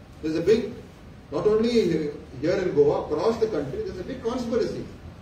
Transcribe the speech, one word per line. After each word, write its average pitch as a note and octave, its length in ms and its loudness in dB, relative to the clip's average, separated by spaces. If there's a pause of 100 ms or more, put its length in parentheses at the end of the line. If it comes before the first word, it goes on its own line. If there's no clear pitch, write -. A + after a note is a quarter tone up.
(220)
There's D#3 140 -2
a E3+ 60 0
big, A3+ 300 4 (580)
not E3 160 -2
only A3 240 4
here E3 420 2 (300)
in F3 320 0
Goa, C#3+ 300 4
across A3 340 0
the A3 100 2
country, D3+ 340 -4
there's F#3 160 -8
a F3+ 60 -8
big - 180 -10
conspiracy A#3 600 -2 (380)